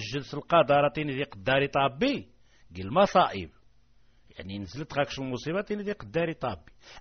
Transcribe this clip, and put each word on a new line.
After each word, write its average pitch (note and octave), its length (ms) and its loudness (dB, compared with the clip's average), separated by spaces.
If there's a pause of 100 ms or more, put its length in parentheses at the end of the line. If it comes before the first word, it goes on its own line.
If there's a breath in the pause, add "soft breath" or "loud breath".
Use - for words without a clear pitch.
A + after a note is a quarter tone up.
(140)
جلس C#3 200 -6
القدر C#3+ 600 4
تيني D3+ 200 -4
دي C3+ 80 -4
قداري C3+ 460 0
طابي، C#3 600 0 (480)
قل F#2+ 180 -6
مصائب. D#3+ 560 4 (800)
يعني G2 280 -10
نزلت B2 400 -8
غاك C#3+ 100 0
شي - 140 -8
مصيبة C3 400 -4
تيني G#3 200 -6
دي G3+ 100 -6
قداري E3 420 -4
طابي. - 380 -8 (280 loud breath)